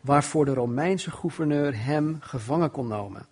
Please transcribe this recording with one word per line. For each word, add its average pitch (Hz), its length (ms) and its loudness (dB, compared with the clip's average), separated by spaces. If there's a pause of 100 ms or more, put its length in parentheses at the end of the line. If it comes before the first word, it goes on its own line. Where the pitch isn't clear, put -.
waarvoor 143 440 4
de 139 100 2
Romeinse 139 560 0
gouverneur 147 720 0
hem 151 360 0
gevangen 143 500 0
kon 135 160 -6
nomen 104 460 -8